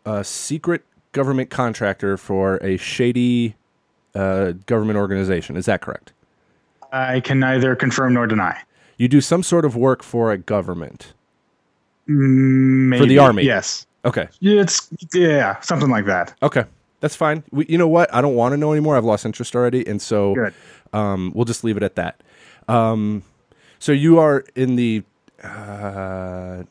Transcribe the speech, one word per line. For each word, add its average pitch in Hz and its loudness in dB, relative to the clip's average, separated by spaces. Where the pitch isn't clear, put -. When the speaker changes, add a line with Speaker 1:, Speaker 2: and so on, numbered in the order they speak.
Speaker 1:
uh, 104 -4
secret - -6
government 135 -2
contractor 104 -2
for 95 -2
a 95 -2
shady, 123 0
uh, 95 -2
government 107 0
organization. 95 -2
Is 92 -6
that 98 0
correct? - -14
Speaker 2:
I 127 -2
can 135 -2
neither 131 2
confirm 123 0
nor 120 0
deny. 101 -2
Speaker 1:
You 123 0
do 139 4
some 180 0
sort 170 2
of 127 0
work 127 0
for 117 0
a 98 -4
government. 87 -6
Speaker 2:
Mm, 131 4
maybe. 127 4
Speaker 1:
For 123 6
the 135 6
army? 127 6
Speaker 2:
Yes. 110 -2
Speaker 1:
Okay. - -2
Speaker 2:
It's, 202 2
yeah, 143 2
something 143 0
like 107 0
that. 90 -2
Speaker 1:
Okay. 135 0
That's 151 -4
fine. 156 -2
We, 147 -2
you 165 0
know 170 2
what? 170 2
I 120 2
don't 139 0
wanna 123 0
know 151 0
anymore. 151 0
I've 113 0
lost 107 0
interest 117 -8
already, 123 0
and 104 -6
so, 101 0
Speaker 2:
Good. 104 -4
Speaker 1:
um, 98 -2
we'll 117 -2
just 113 -8
leave 110 -2
it 101 -4
at 95 -4
that. 87 -8
Um, 110 0
so - -2
you 160 6
are 147 4
in 127 0
the, 113 0
uh, 95 -10